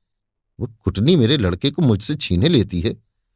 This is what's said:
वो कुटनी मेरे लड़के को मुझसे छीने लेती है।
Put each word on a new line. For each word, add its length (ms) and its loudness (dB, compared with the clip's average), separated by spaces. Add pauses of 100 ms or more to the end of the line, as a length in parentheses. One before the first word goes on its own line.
(580)
वो 80 -6
कुटनी 480 0
मेरे 220 2
लड़के 340 -2
को 100 -4
मुझसे 340 0
छीने 340 0
लेती 320 0
है। 220 -6 (320)